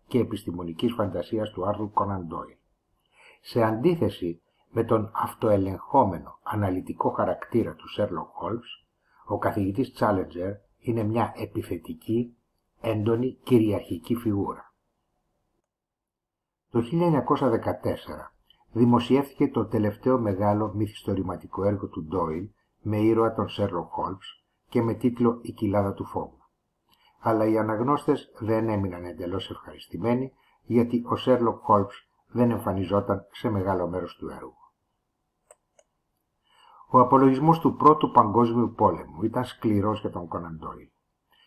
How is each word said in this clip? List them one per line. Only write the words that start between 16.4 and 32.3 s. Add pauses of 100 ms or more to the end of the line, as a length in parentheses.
Το
χίλια
εννιακόσια
δεκατέσσερα (380)
δημοσιεύθηκε
το
τελευταίο
μεγάλο
μυθιστορηματικό
έργο
του
Ντόιλ (320)
με
ήρωα
τον
Σέρλοκ
Χόλμς, (320)
και
με
τίτλο
«Η
κοιλάδα
του
φόβου». (800)
Αλλά
οι
αναγνώστες
δεν
έμειναν
εντελώς
ευχαριστημένοι, (320)
γιατί
ο
Σέρλοκ
Χόλμς (200)
δεν